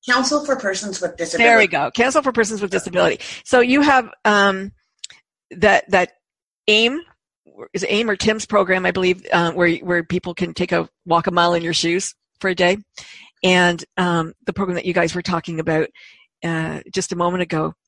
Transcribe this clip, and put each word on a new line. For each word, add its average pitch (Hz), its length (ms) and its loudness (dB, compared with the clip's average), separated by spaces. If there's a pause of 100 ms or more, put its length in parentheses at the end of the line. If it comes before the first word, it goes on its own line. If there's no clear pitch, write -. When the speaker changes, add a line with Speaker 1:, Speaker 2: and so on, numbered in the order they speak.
Speaker 1:
Council 269 360 0
for 277 120 0
Persons 196 440 -6
with 175 160 -6
Disability. 175 320 0
Speaker 2:
There 233 100 6
we 202 80 4
go. 151 240 -2
Council 262 320 0
for 269 100 -2
Persons 220 280 -2
with 196 100 -4
Disability. 180 500 0 (240)
So 254 160 4
you 254 220 4
have, 269 280 4 (140)
um, 202 480 2 (800)
that, 196 400 2
that 180 220 2 (540)
aim, 233 360 2 (680)
is 180 100 -6
it - 80 -6
aim 214 200 0
or 196 60 -2
Tim's 220 300 -2
program, 185 380 0
I 180 60 2
believe, 185 420 0
uh, 170 200 2
where, 170 240 2
where 175 260 -2
people 175 320 -6
can 170 200 -6
take 175 180 -4
a 170 160 -2 (160)
walk 170 220 0
a - 40 0
mile 175 240 2
in 170 80 0
your 165 120 -4
shoes 170 400 -2 (260)
for 190 80 -2
a 185 60 0
day, 180 240 2 (680)
and, 180 400 4 (120)
um, 170 380 -2 (120)
the 196 60 -4
program 185 220 -4
that 170 120 -6
you 180 60 -2
guys 165 220 0
were 180 80 -6
talking 165 380 -4
about, 160 280 0 (560)
uh, 160 360 -4 (120)
just 190 200 -4
a 175 40 -6
moment 175 260 -2
ago. 160 320 -4 (140)